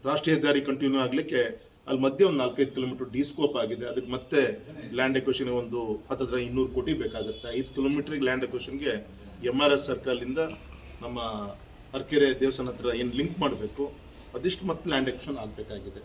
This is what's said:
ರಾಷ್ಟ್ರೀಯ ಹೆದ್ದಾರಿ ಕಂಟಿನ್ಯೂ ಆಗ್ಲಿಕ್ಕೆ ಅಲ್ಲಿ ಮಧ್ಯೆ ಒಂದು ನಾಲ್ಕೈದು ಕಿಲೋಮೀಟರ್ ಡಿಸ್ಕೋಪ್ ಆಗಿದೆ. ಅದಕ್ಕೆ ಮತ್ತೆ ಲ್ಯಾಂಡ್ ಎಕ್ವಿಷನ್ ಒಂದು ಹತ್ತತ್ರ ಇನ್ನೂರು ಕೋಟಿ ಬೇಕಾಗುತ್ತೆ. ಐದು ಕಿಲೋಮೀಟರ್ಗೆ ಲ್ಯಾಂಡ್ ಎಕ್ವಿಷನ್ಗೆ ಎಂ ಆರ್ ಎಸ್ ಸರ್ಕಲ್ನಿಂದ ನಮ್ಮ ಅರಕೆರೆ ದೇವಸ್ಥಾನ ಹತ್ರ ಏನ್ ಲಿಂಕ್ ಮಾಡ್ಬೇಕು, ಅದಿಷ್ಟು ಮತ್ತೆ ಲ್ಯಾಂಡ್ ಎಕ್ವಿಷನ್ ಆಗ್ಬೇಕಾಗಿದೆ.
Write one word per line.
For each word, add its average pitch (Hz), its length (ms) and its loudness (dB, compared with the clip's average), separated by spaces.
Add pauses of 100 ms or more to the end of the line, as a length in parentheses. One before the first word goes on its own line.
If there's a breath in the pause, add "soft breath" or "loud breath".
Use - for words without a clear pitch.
ರಾಷ್ಟ್ರೀಯ 151 320 4
ಹೆದ್ದಾರಿ 143 240 4
ಕಂಟಿನ್ಯೂ 135 400 2
ಆಗ್ಲಿಕ್ಕೆ 127 680 0 (180)
ಅಲ್ಲಿ 131 140 2
ಮಧ್ಯೆ 147 240 6
ಒಂದು 160 120 4
ನಾಲ್ಕೈದು 127 320 2
ಕಿಲೋಮೀಟರ್ 127 400 -4
ಡಿಸ್ಕೋಪ್ 139 460 0
ಆಗಿದೆ. 117 300 -2
ಅದಕ್ಕೆ 123 260 -4
ಮತ್ತೆ 123 540 0 (280)
ಲ್ಯಾಂಡ್ 131 240 2
ಎಕ್ವಿಷನ್ 135 300 0
ಒಂದು 117 600 -2
ಹತ್ತತ್ರ 127 240 -2
ಇನ್ನೂರು 123 380 0
ಕೋಟಿ 123 200 0
ಬೇಕಾಗುತ್ತೆ. 113 680 -4
ಐದು 131 160 -6
ಕಿಲೋಮೀಟರ್ಗೆ 143 460 0
ಲ್ಯಾಂಡ್ 127 240 2
ಎಕ್ವಿಷನ್ಗೆ 135 460 -4 (540)
ಎಂ 123 180 2
ಆರ್ 143 100 8
ಎಸ್ 139 120 4
ಸರ್ಕಲ್ನಿಂದ 127 540 -2 (640)
ನಮ್ಮ 120 180 -6 (760)
ಅರಕೆರೆ 135 460 6
ದೇವಸ್ಥಾನ 131 260 2
ಹತ್ರ 120 200 -4
ಏನ್ 120 280 0
ಲಿಂಕ್ 165 260 -2
ಮಾಡ್ಬೇಕು, 131 520 -2 (420 loud breath)
ಅದಿಷ್ಟು 180 320 -2
ಮತ್ತೆ 165 220 -2
ಲ್ಯಾಂಡ್ 135 200 2
ಎಕ್ವಿಷನ್ 131 300 -6
ಆಗ್ಬೇಕಾಗಿದೆ. 101 680 -10